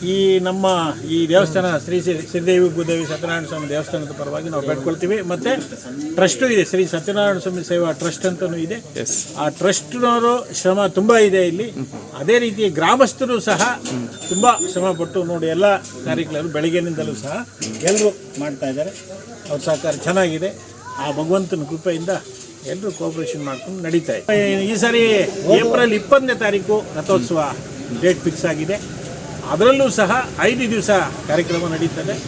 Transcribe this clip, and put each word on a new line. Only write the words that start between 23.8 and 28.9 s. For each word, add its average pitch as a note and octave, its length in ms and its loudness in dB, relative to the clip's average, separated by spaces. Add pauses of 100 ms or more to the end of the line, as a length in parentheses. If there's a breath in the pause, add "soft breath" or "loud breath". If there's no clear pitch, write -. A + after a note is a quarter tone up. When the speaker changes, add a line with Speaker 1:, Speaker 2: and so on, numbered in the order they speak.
Speaker 1:
ನಡೀತಾ D#3+ 320 0
ಇದೆ. G#3+ 160 0 (360)
ಈ A3+ 120 0
ಸಾರಿ A#3 220 4 (540)
ಏಪ್ರಿಲ್ A#3 420 4
ಇಪ್ಪತ್ತನೇ C4 420 4
ತಾರೀಕು G3+ 340 2 (220)
ರಥೋತ್ಸವ E3+ 400 2 (640)
ಡೇಟ್ F3 240 4
ಫಿಕ್ಸ್ - 240 -4
ಆಗಿದೆ. D#3 260 -2 (760)